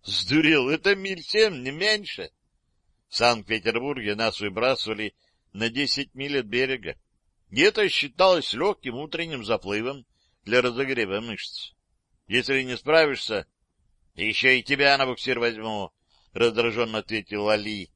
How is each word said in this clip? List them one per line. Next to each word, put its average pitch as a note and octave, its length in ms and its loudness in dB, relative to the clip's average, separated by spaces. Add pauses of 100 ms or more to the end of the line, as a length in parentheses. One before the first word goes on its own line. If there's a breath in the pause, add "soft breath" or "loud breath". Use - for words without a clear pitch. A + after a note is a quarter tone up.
Сдурел, D3 640 4
это G3 240 2
миль F#3+ 280 -6
семь, G3 400 2
не C3 100 -6
меньше. F#3+ 580 -4 (800)
В - 40 -8
Санкт-Петербурге A2+ 960 0
нас A2 260 -2
выбрасывали G#2+ 760 -2 (380)
на A2 160 -4
десять C3+ 460 -4
миль C#3 240 -4
от A#2 80 -4
берега. B2 500 -4 (540)
И G#2+ 100 -2
это G#3 300 4
считалось F3 640 2
легким D#3 400 -2
утренним D#3 500 -8
заплывом A2 600 -4 (380)
для A#2+ 180 4
разогрева A#2+ 580 -2
мышц. - 540 -12 (520)
Если C3 360 0
не B2+ 120 -6
справишься, C3+ 720 0 (680)
еще A2 380 2
и B2+ 100 2
тебя C#3 340 4
на C3+ 80 2
буксир B2+ 340 -4
возьму, A2 540 -4 (400)
раздраженно A2+ 680 2
ответил G#2 500 -2
Али. G#2 460 -2